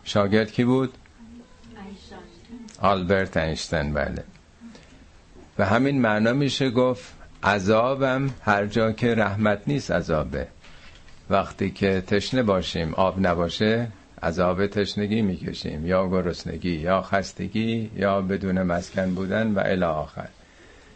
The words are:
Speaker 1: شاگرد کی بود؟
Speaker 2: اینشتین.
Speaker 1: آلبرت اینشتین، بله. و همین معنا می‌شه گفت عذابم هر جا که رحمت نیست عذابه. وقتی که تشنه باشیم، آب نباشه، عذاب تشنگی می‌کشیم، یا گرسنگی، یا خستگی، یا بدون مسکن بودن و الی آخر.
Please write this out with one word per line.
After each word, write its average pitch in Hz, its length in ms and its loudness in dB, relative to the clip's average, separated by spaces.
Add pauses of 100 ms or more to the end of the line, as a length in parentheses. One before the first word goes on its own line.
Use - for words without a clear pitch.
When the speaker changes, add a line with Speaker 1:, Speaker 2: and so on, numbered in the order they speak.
Speaker 1:
شاگرد 104 480 2
کی 123 120 0
بود؟ 127 300 2 (760)
Speaker 2:
اینشتین. 196 480 -18 (640)
Speaker 1:
آلبرت 95 560 2
اینشتین، 78 560 -2
بله. - 300 -4 (1300)
و 101 80 2
همین 127 360 4
معنا 110 320 4
می‌شه 135 360 2
گفت 123 520 0 (220)
عذابم 127 840 2 (120)
هر 104 240 2
جا 110 260 2
که 117 240 0
رحمت 104 520 2
نیست 143 240 -2
عذابه. 76 560 -2 (840)
وقتی 95 420 0
که 95 360 2
تشنه 107 360 2
باشیم، 87 500 0
آب 92 340 2
نباشه، 107 600 0 (360)
عذاب 90 440 2
تشنگی 104 540 -2
می‌کشیم، 82 640 -4
یا 92 220 2
گرسنگی، 85 640 -2
یا 87 260 0
خستگی، 107 960 -4
یا 98 260 0
بدون 92 420 -2
مسکن 90 520 -2
بودن 104 360 -2
و 98 140 0
الی 92 180 0
آخر. 78 440 -4 (680)